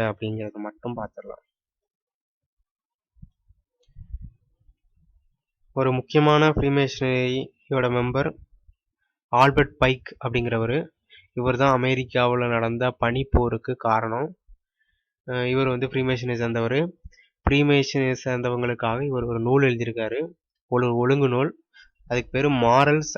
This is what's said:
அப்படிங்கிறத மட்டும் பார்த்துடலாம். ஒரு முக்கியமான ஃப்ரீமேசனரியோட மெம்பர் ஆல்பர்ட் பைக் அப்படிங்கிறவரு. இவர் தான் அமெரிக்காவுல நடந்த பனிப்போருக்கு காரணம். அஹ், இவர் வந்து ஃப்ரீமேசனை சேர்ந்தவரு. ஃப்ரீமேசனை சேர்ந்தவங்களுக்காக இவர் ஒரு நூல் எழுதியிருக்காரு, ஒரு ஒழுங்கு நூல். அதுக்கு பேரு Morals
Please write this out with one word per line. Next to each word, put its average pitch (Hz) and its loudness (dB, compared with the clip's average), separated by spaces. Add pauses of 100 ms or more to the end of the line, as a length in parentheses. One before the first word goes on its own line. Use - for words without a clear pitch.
அப்படிங்கிறத 107 -6
மட்டும் 107 -12
பார்த்துடலாம். 107 -14 (4000)
ஒரு 131 0
முக்கியமான 151 2
ஃப்ரீமேசனரியோட 131 -2
மெம்பர் 123 -2 (1040)
ஆல்பர்ட் 135 4
பைக் 131 -2
அப்படிங்கிறவரு. 120 -2 (540)
இவர் 123 -2
தான் 135 4
அமெரிக்காவுல 123 0
நடந்த 117 -2
பனிப்போருக்கு 120 -2
காரணம். 113 -2 (1000)
அஹ், 123 -4
இவர் 131 0
வந்து 127 -2
ஃப்ரீமேசனை 123 -2
சேர்ந்தவரு. 117 0 (680)
ஃப்ரீமேசனை 139 2
சேர்ந்தவங்களுக்காக 123 -2
இவர் 127 -4
ஒரு 117 -4
நூல் 127 4
எழுதியிருக்காரு, 117 -2 (500)
ஒரு 120 2
ஒழுங்கு 135 4
நூல். 127 2 (580)
அதுக்கு 123 -4
பேரு 139 0
Morals 139 4